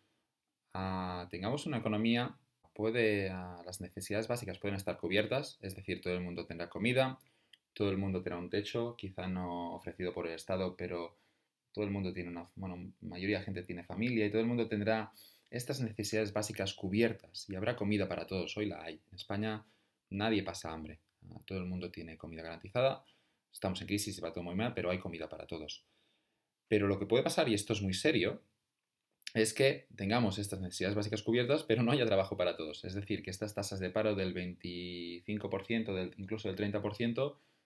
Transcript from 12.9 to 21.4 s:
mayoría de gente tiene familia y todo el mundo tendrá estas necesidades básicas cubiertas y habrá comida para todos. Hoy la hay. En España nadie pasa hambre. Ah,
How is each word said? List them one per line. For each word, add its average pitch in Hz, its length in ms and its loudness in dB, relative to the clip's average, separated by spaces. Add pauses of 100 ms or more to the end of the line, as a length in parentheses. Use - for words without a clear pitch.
mayoría 92 360 0
de 95 60 -4
gente 92 180 -4
tiene 87 220 -8
familia 110 420 2
y 101 40 2
todo 110 100 4
el 113 80 4
mundo 120 200 2
tendrá 110 440 2 (380)
estas 127 300 -4
necesidades 107 520 0
básicas 104 420 0
cubiertas 107 720 2
y 92 60 -6
habrá 104 220 0
comida 101 320 2
para 85 180 -2
todos. 92 300 -2
Hoy 107 100 0
la 82 160 -4
hay. 80 180 -10 (100)
En - 40 -18
España 107 500 -4 (460)
nadie 104 320 2
pasa 85 300 -6
hambre. 78 260 -10 (320)
Ah, 85 160 -14